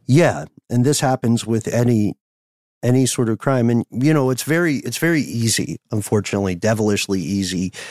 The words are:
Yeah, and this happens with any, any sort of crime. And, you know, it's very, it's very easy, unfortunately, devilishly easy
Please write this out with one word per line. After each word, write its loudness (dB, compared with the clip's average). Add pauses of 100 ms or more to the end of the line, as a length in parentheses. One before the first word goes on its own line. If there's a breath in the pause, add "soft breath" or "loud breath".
Yeah, 4 (260)
and 2
this 2
happens 0
with -2
any, 2 (640)
any 4
sort -2
of -2
crime. 0
And, 0
you 2
know, 2
it's -4
very, 0
it's -8
very 0
easy, -2 (120)
unfortunately, -2
devilishly 0
easy -2 (180 loud breath)